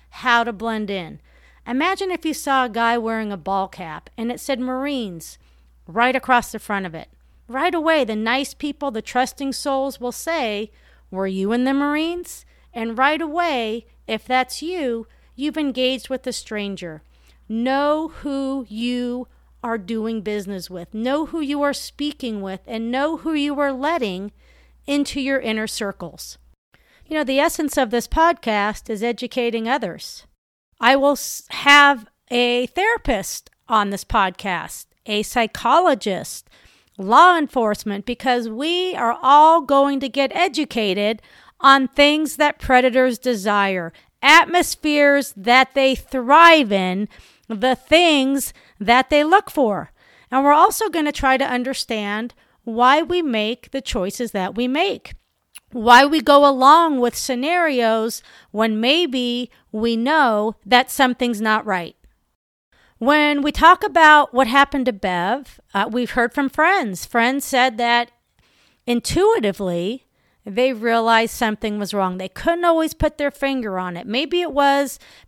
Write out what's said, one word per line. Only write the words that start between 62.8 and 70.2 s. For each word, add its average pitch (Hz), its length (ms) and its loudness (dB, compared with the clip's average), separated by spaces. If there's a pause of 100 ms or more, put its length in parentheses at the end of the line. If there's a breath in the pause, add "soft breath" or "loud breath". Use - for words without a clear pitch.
When 294 440 2
we 294 100 -2
talk 349 320 6
about 302 480 6
what 240 140 2
happened 269 400 2
to 247 60 0
Bev, 196 680 -4 (140)
uh, 208 160 0
we've 240 220 -4
heard 240 200 0
from 277 160 -2
friends. 311 560 0
Friends 247 400 -2
said 254 320 0
that 240 340 0 (760)
intuitively, 226 1200 -2 (400)